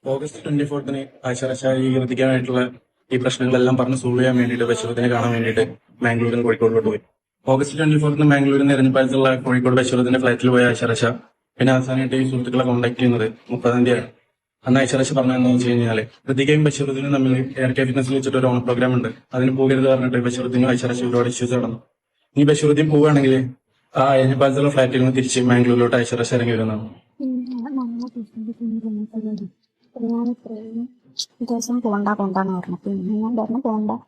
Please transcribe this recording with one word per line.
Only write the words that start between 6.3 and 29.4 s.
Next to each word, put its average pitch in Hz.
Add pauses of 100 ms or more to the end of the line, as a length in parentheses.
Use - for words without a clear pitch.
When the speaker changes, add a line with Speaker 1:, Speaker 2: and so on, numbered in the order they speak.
Speaker 1:
നിന്ന് 120
കോഴിക്കോടിലോട്ട് 110
പോയി. 107 (460)
ഓഗസ്റ്റ് 139
ട്വന്റി 151
ഫോർത്തിന് 151
ബാംഗ്ലൂരിൽ 139
നിന്ന് 139
എരഞ്ഞിപ്പാലത്തുള്ള 131 (160)
കോഴിക്കോട് 127
ബഷീറുദ്ദീന്റെ 123
ഫ്ലാറ്റിൽ 123
പോയ 123
ആയിഷ 120
റഷ 113 (540)
പിന്നെ 131
അവസാനമായിട്ട് 131
ഈ 131
സുഹൃത്തുക്കളെ 123
കോൺടാക്ട് 120
ചെയ്യുന്നത് 120 (240)
മുപ്പതാം 123
തീയതിയാണ്. 117 (560)
അന്ന് 127
ആയിഷ 131
റഷ 131
പറഞ്ഞത് 127
എന്താണെന്ന് 123
വെച്ച് 120
കഴിഞ്ഞാല് 117 (280)
ഋതികയും 139
ബഷീറുദ്ദീനും 139
തമ്മിൽ 131 (260)
എയർ 131
കെ 131
ഫിറ്റ്നസ്സിൽ 127
വെച്ചിട്ട് 135
ഒരു 127
ഓൺ 123
പ്രോഗ്രാം 123
ഉണ്ട്. 117 (260)
അതിന് 127
പോകരുത് 135
പറഞ്ഞിട്ട് 123
ബഷീറുദ്ദീനും 123
ആയിഷ 123
റഷയും 123
ഒരുപാട് 120
ഇഷ്യൂസ് 123
നടന്നു. 117 (580)
ഇനി 143
ബഷീറുദ്ദീൻ 151
പോവുകയാണെങ്കിൽ 143 (600)
ആ 135 (100)
എരഞ്ഞിപ്പാലത്തുള്ള 135
ഫ്ലാറ്റിൽ 131
നിന്ന് 127
തിരിച്ച് 127
ബാംഗ്ലൂരിലോട്ട് 120
ആയിഷ 120
റഷ 117
ഇറങ്ങി 117
വരുന്നതാണ്. 110 (360)
Speaker 2:
ഉം, 262 (240)
അത് 240
നമ്മളെ 240
ബുദ്ധിമുട്ട് 226 (1300)